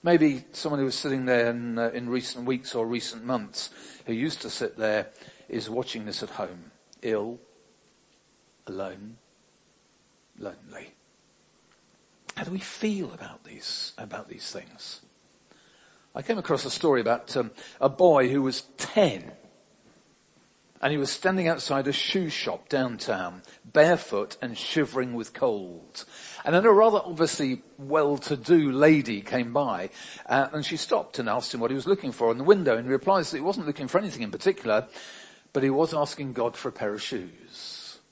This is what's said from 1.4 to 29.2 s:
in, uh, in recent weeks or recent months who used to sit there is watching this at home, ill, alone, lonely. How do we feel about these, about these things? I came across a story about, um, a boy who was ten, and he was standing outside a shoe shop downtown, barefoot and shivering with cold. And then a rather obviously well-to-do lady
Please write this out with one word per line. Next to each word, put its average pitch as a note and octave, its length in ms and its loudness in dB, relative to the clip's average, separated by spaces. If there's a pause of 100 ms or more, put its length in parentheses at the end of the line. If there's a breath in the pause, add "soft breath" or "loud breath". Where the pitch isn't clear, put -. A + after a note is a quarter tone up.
in, A#2 300 -4
uh, A#2 160 0
in A#2+ 160 -6
recent B2 340 -4
weeks B2+ 300 -4
or A2+ 120 -2
recent A#2 380 -6
months A#2 460 -6 (340 loud breath)
who A2+ 80 -6
used C#3 300 -4
to A2 80 -10
sit - 260 -6
there G#2+ 320 0 (400 loud breath)
is G#2+ 220 -6
watching A#2 340 -6
this G#2 180 -8
at G#2+ 80 -10
home, F2+ 400 -10 (300)
ill, A2 400 -2 (1300)
alone, G2 500 -12 (1200)
lonely. - 540 -16 (1400)
How F#3 80 -10
do E3+ 60 -10
we F#3+ 80 -8
feel G3 560 -4
about - 300 -18
these, - 520 -10
about G2+ 320 -12
these - 220 -8
things? - 500 -14 (1160 soft breath)
I C3 60 -8
came A3+ 160 -2
across D#3 260 -2
a C3 60 -6
story C#3 300 4
about, A2+ 360 0
um, A#2 140 -2 (300 loud breath)
a C3+ 80 4
boy C#3 400 6
who C#3 120 2
was C3 200 -2 (160)
ten, - 560 0 (1500)
and C#3+ 120 0
he D3+ 40 0
was C#3 140 -2
standing F#3 380 0
outside C#3 400 0
a C#3 40 0
shoe F3+ 360 0
shop - 400 -6
downtown, A2 760 -4 (220 loud breath)
barefoot D3+ 760 4
and A#2 160 -8
shivering B2+ 580 -2
with A2+ 200 -8
cold. F#2+ 720 -4 (400 loud breath)
And D#3 100 2
then G3 120 6
a A3 60 10
rather G#3 320 8
obviously D#3 580 0 (160)
well-to-do C#3+ 920 4
lady C3 520 6